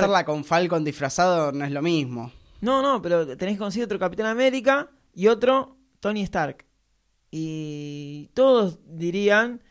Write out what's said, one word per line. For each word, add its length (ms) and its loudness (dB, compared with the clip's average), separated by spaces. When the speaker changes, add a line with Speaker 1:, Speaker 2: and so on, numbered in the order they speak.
Speaker 1:
hacerla 180 2
con 220 -4
Falcon 380 2
disfrazado 680 0
no 140 -6
es 60 -6
lo 100 -4
mismo. 500 -2
Speaker 2:
No, 220 2
no, 180 0
pero 240 2
tenés 180 -4
que 40 -8
conseguir 260 -4
otro 120 -4
Capitán 300 -2
América 640 2
y 120 2
otro 500 2
Tony 220 -2
Stark. 420 -4
Y 1000 -10
todos 540 4
dirían, 840 0